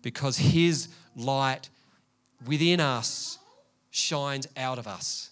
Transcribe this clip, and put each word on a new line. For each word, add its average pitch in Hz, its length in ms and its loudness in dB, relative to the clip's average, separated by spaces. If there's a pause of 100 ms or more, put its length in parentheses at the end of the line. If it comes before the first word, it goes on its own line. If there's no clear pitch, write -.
Because 127 360 -2
his 165 500 4 (280)
light 135 540 -2 (760)
within 165 320 4
us 131 580 -2 (540)
shines 139 640 -4
out 131 240 -4
of 117 80 -12
us - 440 -10